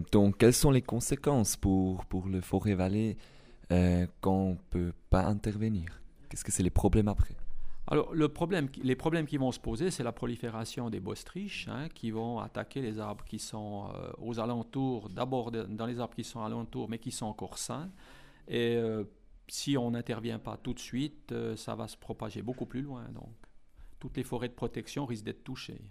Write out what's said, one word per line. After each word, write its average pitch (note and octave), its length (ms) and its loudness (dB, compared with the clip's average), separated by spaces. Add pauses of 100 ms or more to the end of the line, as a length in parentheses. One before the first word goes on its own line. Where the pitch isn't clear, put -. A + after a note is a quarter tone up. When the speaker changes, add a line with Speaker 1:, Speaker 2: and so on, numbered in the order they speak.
(120)
Speaker 1:
donc, G2+ 240 8
quelles A#2 160 10
sont D3 180 6
les C3 120 8
conséquences B2 760 2
pour, F#2+ 500 2
pour F#2 220 -2
le F#2+ 120 0
Forêt-Valais, G2 760 2 (560)
euh, F2+ 340 6 (140)
quand F#2+ 160 4
on F#2+ 200 2 (140)
peut F2 220 0 (180)
pas F#2+ 140 6
intervenir ? G#2 760 0 (280)
Qu'est-ce - 160 -8
que - 80 -2
c'est - 100 2
les F2+ 80 4
problèmes G#2 380 6
après ? - 260 4 (540)
Speaker 2:
Alors, - 260 2
le D3+ 140 6
problème, E3 400 0 (120)
les B2+ 140 2
problèmes D#3+ 320 0
qui D3 120 -2
vont C3 120 2
se - 80 -4
poser, B2 320 0
c'est C#3+ 140 -2
la A#2 80 -2
prolifération A#2 760 -4
des A2 120 -4
bostriches, C3 680 -8
hein, B2 260 -6
qui A2+ 200 -6
vont A2+ 260 -2
attaquer G#2+ 420 -6
les A2 200 -4
arbres G#2 240 -6
qui A2 160 -8
sont, G#2 520 -8
euh, F#2 260 -10
aux A#2 200 -6
alentours, A#2+ 720 -2
d'abord A#2+ 420 -2
de, A2+ 140 -4
dans G#2+ 220 -4
les A#2+ 120 -4
arbres A#2+ 160 -6
qui A#2+ 80 -6
sont A2+ 220 -8
alentours, A2+ 440 -6
mais A2+ 100 -4
qui B2+ 120 -10
sont - 160 -6
encore G#2 320 -8
sains. C#3+ 320 -6 (560)
Et, A#2 300 0
euh, A2 260 0 (500)
si C#3 240 0
on A#2+ 140 2
n'intervient A#2 480 -4
pas G#2+ 180 -8
tout B2 180 -6
de - 40 -8
suite, - 540 -6
euh, A2+ 240 -4
ça A2+ 180 -8
va A2 140 -6
se - 80 -14
propager - 440 -8
beaucoup B2 260 -6
plus B2 160 -6
loin. B2+ 300 -10
Donc, A2+ 220 -14 (640)
toutes - 180 -10
les B2 60 0
forêts B2 260 -4
de A#2+ 60 -12
protection A#2+ 520 -4
risquent A2 180 -6
d'être - 180 -8
touchées. - 380 -12 (100)